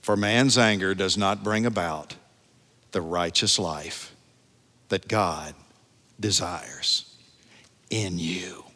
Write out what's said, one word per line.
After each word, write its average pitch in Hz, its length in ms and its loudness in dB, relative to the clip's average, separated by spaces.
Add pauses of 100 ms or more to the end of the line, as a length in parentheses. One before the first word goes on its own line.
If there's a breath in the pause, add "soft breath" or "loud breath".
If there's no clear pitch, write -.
For 104 160 2
man's 117 400 4
anger 101 360 4
does 95 240 0
not 101 240 0
bring 107 240 0
about 85 500 -2 (760)
the 98 80 -2
righteous 87 580 0
life 82 560 -6 (760)
that 95 180 -2
God 82 480 0 (640)
desires - 960 -2 (760 loud breath)
in 98 300 -2
you. 90 440 -6 (120)